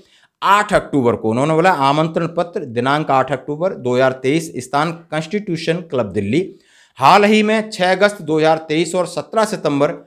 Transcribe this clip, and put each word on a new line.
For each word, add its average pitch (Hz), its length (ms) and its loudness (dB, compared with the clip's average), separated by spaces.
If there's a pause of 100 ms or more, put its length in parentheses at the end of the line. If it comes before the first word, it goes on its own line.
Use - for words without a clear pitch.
(420)
आठ 196 320 4
अक्टूबर 135 420 2
को। 110 140 -4
उन्होंने 135 240 0
बोला 170 180 4 (120)
आमंत्रण 165 440 0
पत्र 170 380 -6
दिनांक 139 460 -2
आठ 131 200 2
अक्टूबर 151 440 -4
दो 123 200 -2
हज़ार 131 160 4 (120)
तेईस, 160 340 0
स्थान 143 340 -2 (200)
कॉन्स्टिट्यूशन 165 640 -4 (140)
क्लब 117 200 -2
दिल्ली। 107 380 -2 (500)
हाल 170 240 6
ही 214 200 4
में 214 260 0
छः 185 220 0
अगस्त 202 300 0
दो 156 160 -2
हज़ार 156 200 4 (120)
तेईस 165 260 0
और 180 100 0
सत्रह 185 400 -2
सितंबर 156 460 0 (160)